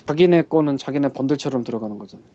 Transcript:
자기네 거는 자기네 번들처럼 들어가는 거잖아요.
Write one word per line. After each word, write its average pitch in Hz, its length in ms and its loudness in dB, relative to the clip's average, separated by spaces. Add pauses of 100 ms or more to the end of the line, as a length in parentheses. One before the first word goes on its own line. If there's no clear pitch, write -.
자기네 170 360 4
거는 151 360 2
자기네 139 320 -2
번들처럼 135 540 -2
들어가는 110 340 -8
거잖아요. - 360 -20